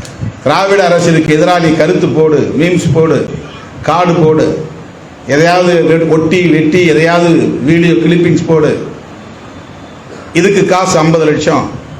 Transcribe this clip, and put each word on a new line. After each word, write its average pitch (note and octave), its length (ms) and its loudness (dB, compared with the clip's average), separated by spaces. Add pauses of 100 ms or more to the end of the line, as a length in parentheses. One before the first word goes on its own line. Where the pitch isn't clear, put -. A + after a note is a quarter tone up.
(440)
திராவிட F#3+ 420 2
அரசியலுக்கு E3 520 2
எதிரா F3 260 2
நீ D#3 80 2 (100)
கருத்து E3+ 260 0
போடு, D#3 320 2 (200)
மீம்ஸ் F3 340 0
போடு, D#3 240 2 (680)
கார்டு E3+ 260 0
போடு, D#3 320 2 (840)
எதையாவது E3+ 460 2 (160)
வெ-, E3 200 2
ஒட்டி D#3+ 380 2
வெட்டி D#3 380 2
எதையாவது E3 480 2 (300)
வீடியோ E3 400 2
கிளிப்பிங்ஸ் E3+ 440 2
போடு, D3+ 240 2 (1600)
இதுக்கு F3+ 320 2
காசு F#3 320 0
ஐம்பது D#3+ 340 2
லட்சம் C#3 340 0 (340)